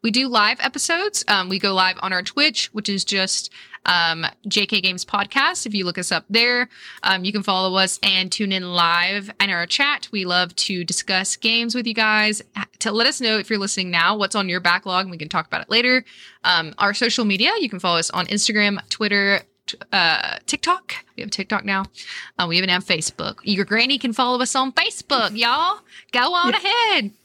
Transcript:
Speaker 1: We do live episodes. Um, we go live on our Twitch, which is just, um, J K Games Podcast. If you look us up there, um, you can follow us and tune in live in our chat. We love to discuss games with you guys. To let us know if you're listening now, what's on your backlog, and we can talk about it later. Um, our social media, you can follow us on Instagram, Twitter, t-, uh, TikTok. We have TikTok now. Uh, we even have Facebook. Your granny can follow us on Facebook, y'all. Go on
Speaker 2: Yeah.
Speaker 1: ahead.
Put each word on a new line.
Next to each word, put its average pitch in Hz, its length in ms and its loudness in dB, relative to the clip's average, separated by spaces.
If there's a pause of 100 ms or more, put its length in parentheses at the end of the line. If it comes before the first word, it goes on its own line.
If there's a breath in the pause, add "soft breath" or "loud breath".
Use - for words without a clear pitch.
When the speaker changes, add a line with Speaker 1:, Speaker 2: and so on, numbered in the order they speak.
Speaker 1:
We 226 100 0
do 254 160 2
live 233 340 2
episodes. 339 640 -2
Um, 190 220 0
we 190 100 -4
go 196 140 0
live 185 280 2
on 185 120 -2
our 180 100 -2
Twitch, 285 500 0
which 214 160 -6
is 202 160 -2
just, 190 460 -2 (340 loud breath)
um, 165 400 2 (220)
J 202 180 2
K 202 160 0
Games 185 240 -2
Podcast. 269 600 0
If 214 80 -6
you 196 120 0
look 175 120 -4
us 180 140 -4
up 165 180 -2
there, 247 380 2 (360 loud breath)
um, 185 200 2
you 190 80 0
can 208 120 -2
follow 185 340 2
us 190 260 2
and 185 280 2
tune 196 200 -2
in 180 220 -4
live 175 680 2
in 196 100 2
our 175 160 0
chat. 285 460 0
We 196 140 -4
love 180 320 2
to 180 260 -2
discuss 190 540 -2
games 226 360 0
with 240 140 -2
you 226 60 -4
guys. 214 480 2 (380)
To 208 120 -2
let 226 160 2
us - 140 -2
know 220 160 2
if 202 120 -4
you're 220 100 0
listening 190 300 -4
now, 175 280 2
what's 196 180 0
on 190 140 0
your 180 100 -2
backlog, 180 460 0
and 185 60 -12
we 170 60 -12
can 160 120 -10
talk 160 180 -2
about - 140 -4
it - 80 -14
later. 247 340 2 (400 loud breath)
Um, 165 340 0
our 202 160 2
social 233 320 0
media, 202 340 2
you 269 100 -2
can 185 100 -8
follow 175 200 0
us 170 120 -2
on 175 160 -2
Instagram, 208 500 0 (120)
Twitter, 202 520 0 (240)
t-, - 120 -12 (160)
uh, 170 520 0
TikTok. - 500 -2 (200)
We - 60 -12
have 208 100 -8
TikTok 196 320 -4
now. 196 220 -2 (520 loud breath)
Uh, 175 120 0
we 170 80 2
even 185 120 2
have 185 140 2
Facebook. - 600 -4
Your 196 220 2
granny 240 320 2
can 240 160 -2
follow 247 280 2
us 247 140 -2
on 262 180 0
Facebook, 269 640 0
y'all. 302 420 2 (320 loud breath)
Go 254 220 2
on 349 180 2
Speaker 2:
Yeah. 427 60 0
Speaker 1:
ahead. 392 540 2 (140)